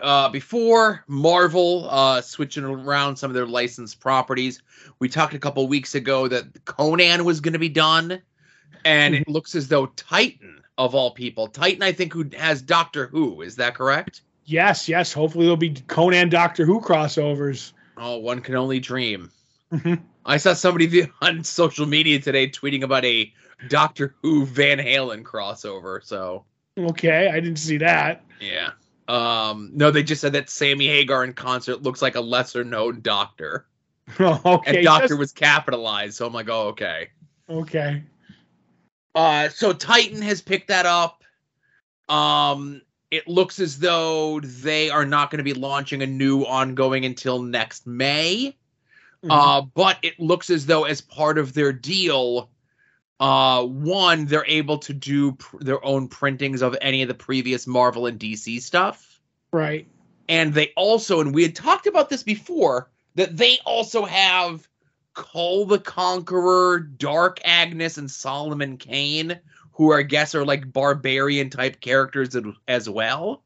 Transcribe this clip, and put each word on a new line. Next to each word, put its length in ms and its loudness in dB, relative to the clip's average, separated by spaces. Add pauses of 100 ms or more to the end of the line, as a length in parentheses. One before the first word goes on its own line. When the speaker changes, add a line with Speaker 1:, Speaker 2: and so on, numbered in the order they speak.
Speaker 1:
uh, 260 4
before 760 2
Marvel, 840 2
uh, 320 2
switching 420 -8
around 520 -2
some 160 -8
of 20 -8
their 140 -2
licensed 520 -6
properties. 640 0 (380)
We 100 0
talked 240 0
a 60 -10
couple 280 -2
weeks 280 -2
ago 320 0
that 380 -6
Conan 600 2
was 140 2
gonna 180 -2
be 120 -2
done, 520 0 (640)
and 300 4
it 60 0
Speaker 2:
Mm-hmm. 100 -4
Speaker 1:
looks 240 -6
as 140 -4
though 180 2
Titan, 720 -4 (160)
of 160 0
all 160 0
people, 380 -8
Titan, 340 -2
I 100 0
think, 220 -6
who 240 -6
has 240 0
Doctor 460 0
Who, 340 -2
is 140 -14
that 180 -2
correct? 480 -2 (240)
Speaker 2:
Yes, 420 2
yes. 260 0
Hopefully 320 0
there'll 120 6
be 160 0 (140)
Conan 420 4
Doctor 340 2
Who 160 4
crossovers. 920 0 (240)
Speaker 1:
Oh, 220 -8
one 220 -4
can 120 -8
only 260 0
dream. 520 -6 (420)
Speaker 2:
Mm-hmm. 220 0 (320)
Speaker 1:
I 100 4
saw 160 4
somebody 320 2
the, 300 4
<laughs> 80 -10
on 200 0
social 440 0
media 320 2
today 280 0
tweeting 360 -6
about 200 0
a 300 -2 (340)
Doctor 540 0
Who 240 2
Van 320 2
Halen 460 -2
crossover, 800 -10
so. 420 -10 (320)
Speaker 2:
Okay, 500 0
I 140 0
didn't 180 -6
see 180 -2
that. 460 0 (160)
Speaker 1:
Yeah. 300 -8 (400)
Um, 640 -2
no, 180 4
they 120 2
just 180 -4
said 100 0
that 180 -4
Sammy 380 0
Hagar 380 2
in 80 -12
concert 500 -6
looks 180 -4
like 140 0
a 60 -2
lesser-known 800 -4
Doctor. 640 -6 (420)
Speaker 2:
<laughs> 120 -14
Oh, 260 4
okay. 320 4
Speaker 1:
And 80 4
Doctor 240 6
Speaker 2:
Just 100 0
Speaker 1:
was 140 -2
capitalized, 840 0
so 100 -6
I'm 80 -8
like, 160 -8
"Oh, 200 -2
okay." 400 -6 (400)
Speaker 2:
Okay. 540 -4 (1080)
Speaker 1:
Uh, 360 2
so 240 0
Titan 480 0
has 200 -4
picked 280 -4
that 160 2
up. 380 0 (840)
Um, 760 0 (300)
it 160 -6
looks 320 0
as 180 -4
though 640 0
they 500 -2
are 160 2
not 240 0
gonna 140 -6
be 100 -2
launching 480 -4
a 60 -4
new 360 0
ongoing 600 0
until 360 -4
next 440 -6
May. 720 -2 (680)
Speaker 2:
Mm-hmm. 80 -2
Speaker 1:
Uh, 300 6
but 420 0
it 160 -6
looks 300 0
as 160 0
though 200 4
as 160 -4
part 360 -2
of 160 -2
their 200 0
deal, 760 -2 (720)
uh, 440 2
one, 640 0
they're 220 0
able 320 0
to 140 -12
do 400 -2
pr-, 260 -20
their 260 -4
own 220 0
printings 560 -2
of 180 0
any 220 0
of 40 -2
the 60 -6
previous 540 -4
Marvel 400 2
and 100 -6
D 180 -8
C 240 -10
stuff. 600 -4 (340)
Speaker 2:
Right. 340 -2 (400)
Speaker 1:
And 260 2
they 220 0
also, 460 2
and 140 -2
we 80 6
had 120 0
talked 300 0
about 240 2
this 140 -6
before, 640 -2 (240)
that 240 -2
they 280 4
also 400 -2
have 600 0 (460)
Kull 520 -4
the 120 2
Conqueror, 1000 2
Dark 640 -2
Agnes, 540 2
and 120 -12
Solomon 680 -8
Kane, 600 -4 (360)
who 200 6
I 100 4
guess 300 0
are, 120 0
like, 260 -2
barbarian 800 0
type 320 -4
characters 540 0
as, 100 -2 (240)
as 200 0
well. 560 -4